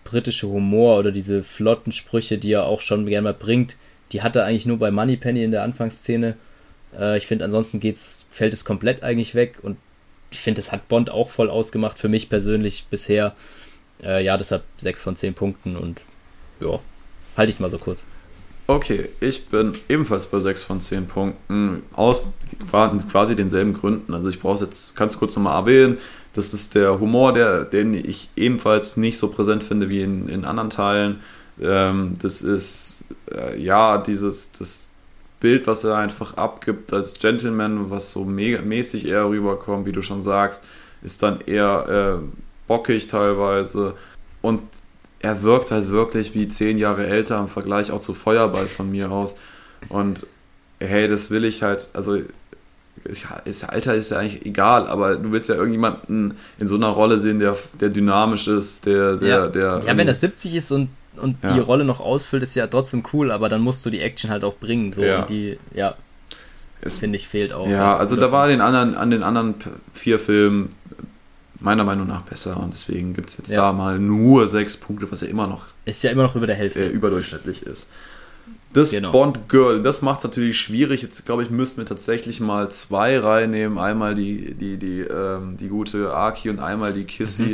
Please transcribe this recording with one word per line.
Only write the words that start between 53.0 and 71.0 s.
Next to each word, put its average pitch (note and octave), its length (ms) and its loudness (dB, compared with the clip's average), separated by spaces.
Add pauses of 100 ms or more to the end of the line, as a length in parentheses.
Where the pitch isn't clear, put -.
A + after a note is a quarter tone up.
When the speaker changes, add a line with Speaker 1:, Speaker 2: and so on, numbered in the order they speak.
Speaker 2:
ich, - 160 -12 (200)
ist, - 240 -8
Alter A#2+ 260 0
ist A2 160 0
ja G#2 80 0
eigentlich G2+ 280 -4
egal, G#2 420 4
aber G2 280 2
du A2 160 -6
willst A2 160 0
ja A2 60 2
irgendjemanden G#2+ 840 0 (220)
in G#2 80 -2
so G2 80 0
einer A2 140 2
Rolle G#2+ 320 4
sehen, G#2+ 180 2
der, G2+ 180 2 (240)
der G#2 100 4
dynamisch G#2 580 2
ist, G#2 380 0
der, G2 300 4
der, G2 120 0
Speaker 1:
Ja. G2 200 4
Speaker 2:
der F#2 380 0
Speaker 1:
Ja, A#2+ 100 2
wenn E3 120 4
er B2+ 60 2
siebzig F3 420 -2
ist D#3+ 160 -4
und, C#3 160 0 (280)
und C3 260 -2
Speaker 2:
Ja. F#2+ 120 0
Speaker 1:
die B2+ 60 4
Rolle B2+ 240 4
noch C3 160 0
ausfüllt, C3+ 420 -2
ist B2+ 140 -4
ja A#2 100 0
trotzdem B2 460 -2
cool, D3 180 2
aber G#2+ 180 0
dann A2 120 2
musst B2+ 260 0
du A#2 40 0
die G2+ 100 -2
Action A2 300 -4
halt G#2 140 -2
auch G2+ 120 -2
bringen, A2 360 -2
so, G2+ 120 -2
Speaker 2:
Ja. F#2+ 160 2
Speaker 1:
und G2 100 -4
die, G#2 280 -4 (160)
ja, G2 200 -2 (840)
Speaker 2:
Es - 180 -8
Speaker 1:
finde G#2 180 -2
ich, - 120 -12
fehlt G#2 240 -2
auch. F#2 140 -6
Speaker 2:
Ja, G2+ 60 2
Speaker 1:
Ja, G2 240 4
Speaker 2:
also G#2+ 200 2
Speaker 1:
hundert B2+ 120 6
Speaker 2:
da B2+ 40 2
war C#3 140 6
Speaker 1:
Prozent. C3+ 140 4
Speaker 2:
den G#2 60 6
anderen, B2 300 4
an A#2 140 0
den A2 120 2
anderen A2+ 320 0
p-, - 160 -12 (240)
vier A2+ 240 2
Filmen G#2 520 4 (880)